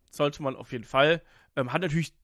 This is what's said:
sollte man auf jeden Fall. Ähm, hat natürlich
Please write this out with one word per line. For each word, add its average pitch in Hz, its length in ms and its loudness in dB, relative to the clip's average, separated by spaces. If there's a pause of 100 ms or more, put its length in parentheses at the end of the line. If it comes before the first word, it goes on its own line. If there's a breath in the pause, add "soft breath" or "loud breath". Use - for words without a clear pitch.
(100)
sollte 147 320 -2
man 135 140 -4
auf - 160 -16
jeden 117 120 -8
Fall. 151 380 2 (360 soft breath)
Ähm, 123 140 -2
hat 160 80 0
natürlich 165 440 -2